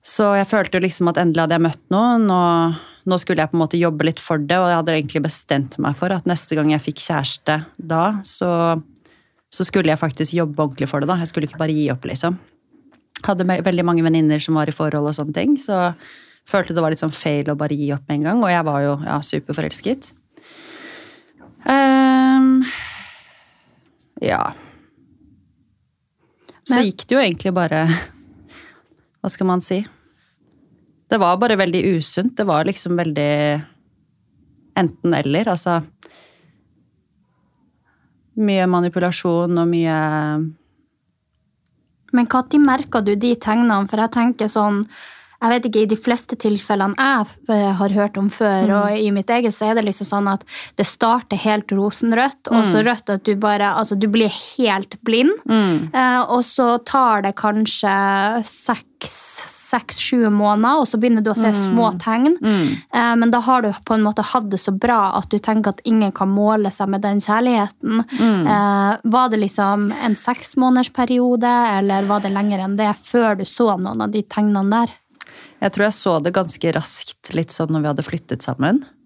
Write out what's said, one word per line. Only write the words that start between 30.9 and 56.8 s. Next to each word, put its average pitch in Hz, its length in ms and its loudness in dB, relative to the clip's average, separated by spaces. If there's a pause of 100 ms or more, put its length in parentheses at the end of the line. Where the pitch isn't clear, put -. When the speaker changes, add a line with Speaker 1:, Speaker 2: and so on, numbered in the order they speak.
Speaker 1:
Det 226 100 2
var 180 160 4
bare 220 200 2
veldig 185 240 0 (160)
usunt. 185 380 -2
Det 214 100 -2
var 160 200 2
liksom 175 320 -4
veldig 147 340 -2 (1400)
enten 175 380 0
eller, 147 400 -2
altså. 170 260 -2 (2500)
Mye 196 320 2
manipulasjon 175 920 0
og 170 80 2
mye 165 280 0 (2250)
Speaker 2:
Men 240 160 2
hva 254 180 2
tid 294 140 6
merket 254 440 0
du 202 80 2
de 240 200 0
tegnene? 226 540 2
For 214 120 0
jeg 226 140 0
tenker 233 360 0
sånn, 208 340 0 (560)
jeg 233 100 2
vet 240 160 0
ikke, 214 160 2
i 208 80 0
de 214 80 0
fleste 240 400 -2
tilfellene 202 560 0
jeg, 269 320 0 (240)
eh, 202 240 2
har 196 180 0
hørt 202 240 0
om 196 140 0
før, 202 340 0
Speaker 1:
Mm. 208 60 2
Speaker 2:
og 202 260 2
i 214 140 0
mitt 196 180 -2
eget, 233 240 0
så 214 160 -2
er 226 60 2
det 226 100 2
liksom 196 220 -4
sånn 202 240 0
at 196 140 -4 (320)
det 202 100 0
starter 233 500 0
helt 214 300 0
rosenrødt, 226 840 0
og 226 160 4
så 202 160 4
Speaker 1:
Mm. 214 60 2
Speaker 2:
rødt 240 260 -2
at 190 120 -4
du 214 100 2
bare, 208 400 2
altså, 208 240 -2
du 214 80 2
blir 214 220 2
helt - 760 -2
blind. 262 320 4 (100)
Speaker 1:
Mm. 175 480 2
Speaker 2:
Eh, 254 360 2
og 240 140 2
så 240 420 0